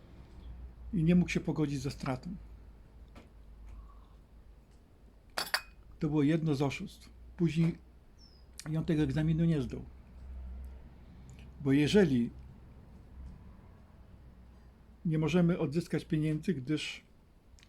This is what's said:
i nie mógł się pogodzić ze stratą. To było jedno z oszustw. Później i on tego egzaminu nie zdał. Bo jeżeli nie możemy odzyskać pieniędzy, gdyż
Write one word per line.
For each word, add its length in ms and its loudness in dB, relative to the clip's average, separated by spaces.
i 100 2
nie 120 6
mógł 140 4
się 100 -2
pogodzić 420 -2
ze 100 -4
stratą. 440 -6
To 100 0
było 140 2
jedno 320 2
z 60 -2
oszustw. 480 -4
Później 400 2
i 80 -2
on 80 -2
tego 180 2
egzaminu 420 2
nie 160 4
zdał. 240 -6
Bo 100 2
jeżeli 580 6
nie 120 2
możemy 420 4
odzyskać 460 -2
pieniędzy, 480 0
gdyż 500 -4